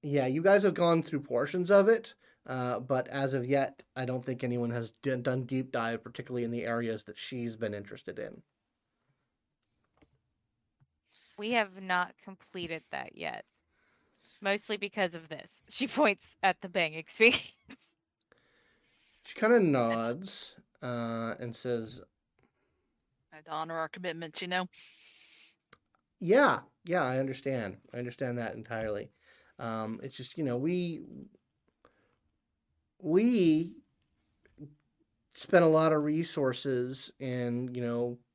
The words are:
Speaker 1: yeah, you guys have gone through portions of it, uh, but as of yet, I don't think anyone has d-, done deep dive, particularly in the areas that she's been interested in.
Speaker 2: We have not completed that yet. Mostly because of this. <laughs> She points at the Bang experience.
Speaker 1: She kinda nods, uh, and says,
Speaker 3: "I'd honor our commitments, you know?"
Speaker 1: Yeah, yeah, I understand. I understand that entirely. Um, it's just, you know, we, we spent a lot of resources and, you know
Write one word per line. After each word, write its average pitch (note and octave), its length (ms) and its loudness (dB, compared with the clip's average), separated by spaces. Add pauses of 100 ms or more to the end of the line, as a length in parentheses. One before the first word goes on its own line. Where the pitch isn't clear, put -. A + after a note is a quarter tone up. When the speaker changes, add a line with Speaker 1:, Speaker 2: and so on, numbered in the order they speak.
Speaker 1:
yeah, C#3+ 240 2
you D#3 160 0
guys G3 200 8
have F#3 120 2
gone E3+ 280 4
through D3 180 -4
portions D3 500 -2
of G3 180 8
it, A3+ 260 2 (320)
uh, B2 340 -2
but B2+ 280 -2
as C#3 260 -2
of B2 100 0
yet, C3+ 380 0 (140)
I C3 80 -4
don't B2 200 -4
think B2+ 200 -6
anyone A#2+ 260 -2
has A#2 220 -4 (100)
d-, C3 140 0
done B2+ 280 0
deep C3 280 -4
dive, A#2 320 -2
particularly A#2+ 400 -6
in A#2 60 -4
the A#2+ 140 -4
areas A2+ 400 -2
that - 140 -16
she's A#2 380 -8
been G#2+ 180 -4
interested G#2 440 -12
in. - 220 -10 (3000)
Speaker 2:
We G#3+ 160 -4
have G3 300 0
not F3+ 320 0 (100)
completed E3+ 680 -10
that - 260 -8
yet. B1 280 -6 (960)
Mostly G3+ 360 -2
because G3 380 -2
of E3 140 -14
this. - 380 -16
<laughs> - 20 -20
She - 180 -4
points A3 380 2 (180)
at F#3 180 2
the G3 80 -12
Bang E3 260 -2
experience. - 580 2 (1700)
Speaker 1:
She - 80 -18
kinda A3+ 260 6
nods, B2 960 0 (260)
uh, A#2 560 -6
and A#2+ 160 -8
says, A2+ 460 -6 (1300)
Speaker 3:
"I'd D#3 160 -20
honor D#3+ 280 -4
our D#3+ 120 -2
commitments, E3 520 -6
you F3+ 80 -6
know?" F3+ 180 0 (1500)
Speaker 1:
Yeah, G#3 400 4 (260)
yeah, E3+ 180 0
I B2+ 140 0
understand. C3 580 -4 (160)
I B2 60 -8
understand B2 400 -6
that A2+ 160 -6
entirely. A2 560 -6 (480)
Um, A2+ 440 -6
it's C3 140 -12
just, - 220 -12
you D#3 60 -2
know, B2 120 0
we, E3+ 460 -2 (2000)
we F3+ 720 4 (1600)
spent F3 300 6
a D#3+ 40 8
lot D#3+ 240 6
of D3+ 120 4
resources C3 1160 -2
and, B2 560 -4
you B2 60 -4
know A#2+ 360 -2 (160)